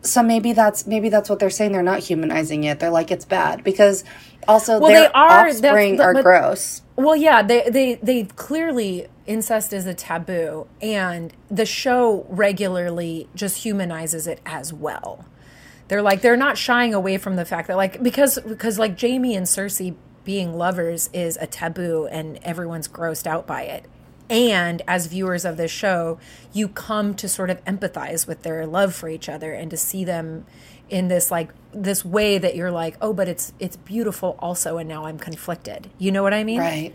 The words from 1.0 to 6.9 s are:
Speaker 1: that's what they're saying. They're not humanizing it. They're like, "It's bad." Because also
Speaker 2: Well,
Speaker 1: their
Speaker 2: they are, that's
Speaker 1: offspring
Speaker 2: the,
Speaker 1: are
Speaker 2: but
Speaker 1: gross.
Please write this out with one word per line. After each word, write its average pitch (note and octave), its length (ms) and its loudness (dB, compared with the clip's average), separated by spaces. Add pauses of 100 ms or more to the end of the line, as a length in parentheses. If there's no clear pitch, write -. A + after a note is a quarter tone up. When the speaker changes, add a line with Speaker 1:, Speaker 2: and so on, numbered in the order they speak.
Speaker 1:
that's G#3 220 2
what G3+ 100 0
they're G3 100 2
saying. G#3 220 -2
They're F#3+ 100 0
not F#3 180 0
humanizing D#3+ 640 -2
it. D3 160 -2
They're E3+ 100 0
like, E3 200 0
"It's F3 140 -6
bad." D#3 380 -2
Because G3 400 4 (460)
also A3 300 6
Speaker 2:
Well, D#4 120 8
Speaker 1:
their D#4+ 120 10
Speaker 2:
they D#4 100 8
are, E4 320 10
that's B3+ 180 -2
Speaker 1:
offspring G#3 320 6
Speaker 2:
the, C#4+ 80 6
Speaker 1:
are F#3 100 6
Speaker 2:
but C4+ 100 4
Speaker 1:
gross. - 580 4 (160)